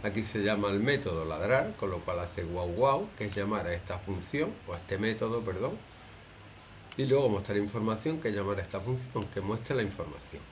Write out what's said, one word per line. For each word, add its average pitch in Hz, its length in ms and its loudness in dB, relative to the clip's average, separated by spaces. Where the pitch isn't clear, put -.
Aquí 107 180 0
se 107 180 -2
llama 104 280 4
el 101 120 4
método 107 440 2
ladrar, 101 520 4
con 98 140 -2
lo 87 100 -2
cual 87 180 -2
hace 87 260 -4
guau 87 240 -2
guau, 135 480 4
que - 80 -4
es 98 100 -4
llamar 101 320 0
a 87 60 0
esta 87 260 -4
función, 117 540 -2
o 87 60 -4
a - 20 -4
este 95 220 -4
método, 113 420 0
perdón. 113 380 -2
Y 135 80 2
luego 135 240 6
mostrar 101 260 2
información, 110 640 0
que 120 80 0
es 104 60 2
llamar 101 240 0
a 95 40 -4
esta 95 180 -4
función, 117 520 -2
que - 80 -2
muestre 110 340 -2
la 127 60 2
información. 85 720 -6